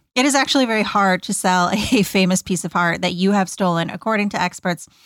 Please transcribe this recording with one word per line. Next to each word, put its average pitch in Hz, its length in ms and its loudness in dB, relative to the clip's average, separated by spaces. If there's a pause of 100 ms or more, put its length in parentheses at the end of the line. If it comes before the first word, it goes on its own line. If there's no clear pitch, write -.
(140)
it 254 120 2
is 277 80 2
actually 269 320 2
very 220 160 0
hard 196 400 0
to 214 100 -6
sell 180 380 2
<laughs> - 20 -2
a 214 300 2
famous 185 400 2
piece 175 240 -4
of 170 100 -6
art 175 240 0
that 180 140 -2
you 185 180 2
have 196 160 0
stolen. 170 400 -2
According 208 420 -2
to - 120 -2
experts, 180 460 -6 (180)